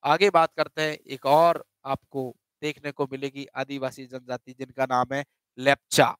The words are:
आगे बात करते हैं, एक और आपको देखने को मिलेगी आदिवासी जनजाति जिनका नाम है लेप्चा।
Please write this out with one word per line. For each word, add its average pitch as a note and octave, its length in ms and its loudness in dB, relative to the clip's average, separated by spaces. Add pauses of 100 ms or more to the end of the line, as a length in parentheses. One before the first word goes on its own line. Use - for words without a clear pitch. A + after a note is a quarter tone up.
आगे E3+ 260 4
बात E3 240 4
करते D#3 280 -4
हैं, D#3 140 -4
एक - 300 -10
और D#3+ 380 4 (220)
आपको C3+ 480 -8 (280)
देखने D3 300 -8
को C#3+ 200 -4
मिलेगी C3+ 340 -10 (100)
आदिवासी C3+ 500 -8
जनजाति B2+ 460 -12
जिनका C3 340 -6
नाम B2+ 260 0
है C#3 120 -6 (340)
लेप्चा। C#3 600 2